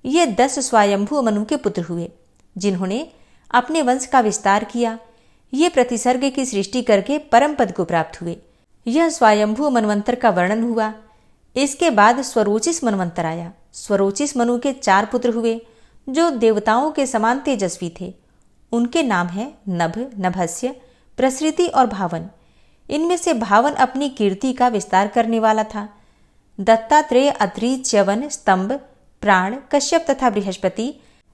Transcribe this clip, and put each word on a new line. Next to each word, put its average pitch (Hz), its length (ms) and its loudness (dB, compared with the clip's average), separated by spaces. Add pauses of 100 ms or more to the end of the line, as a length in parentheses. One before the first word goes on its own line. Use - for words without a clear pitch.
ये 320 200 2
दस 254 340 0
स्वयंभू 208 640 2
मनु 214 240 0
के 294 120 -2
पुत्र 190 240 -4
हुए, 170 300 -8 (460)
जिन्होंने 190 540 -4 (400)
अपने 302 300 2
वंश 262 240 0
का 269 140 2
विस्तार 208 440 2
किया। 226 360 -4 (540)
ये 320 160 2
प्रतिसर्ग 247 680 0
की 269 100 -2
सृष्टि 208 360 -4
करके 226 360 2
परम 294 360 2
पद 226 180 0
को 180 140 -4
प्राप्त 165 360 -4
हुए। 170 160 -8 (500)
यह 320 220 2
स्वयंभू 220 600 2
मनवंतर 214 460 0
का 247 140 2
वर्णन 190 340 0
हुआ। 220 300 -2 (640)
इसके 285 340 0
बाद 233 320 6
स्वरोचिस 226 600 0
मनवंतर 180 420 -2
आया। 170 280 -8 (200)
स्वरोचिस 202 640 -2
मनु 240 220 0
के 269 140 -2
चार 208 320 2
पुत्र 240 240 -2
हुए, 226 360 -4 (440)
जो 330 200 2
देवताओं 226 640 2
के 285 140 -2
समान 240 340 0
तेजस्वी 190 640 -4
थे। 180 120 -12 (580)
उनके 240 320 0
नाम 180 240 0
हैं 214 300 -8 (120)
नभ, 175 500 -4
नभस्य, 185 560 -4 (420)
प्रसृति 302 500 0
और 254 200 2
भावन। 175 380 -4 (640)
इनमें 330 280 0
से 339 160 0
भावन 226 380 2
अपनी 262 380 0
कीर्ति 220 440 -2
का 247 140 2
विस्तार 208 400 0
करने 226 320 0
वाला 220 240 2
था। 214 260 -8 (720)
दत्तात्रेय, 247 680 4
अत्रि, 226 480 -2
च्यवन, 220 520 0
स्तंभ, 190 420 0 (500)
प्राण, 196 340 2 (160)
कश्यप 320 380 0
तथा 262 200 2
बृहस्पति, 202 680 -4 (340)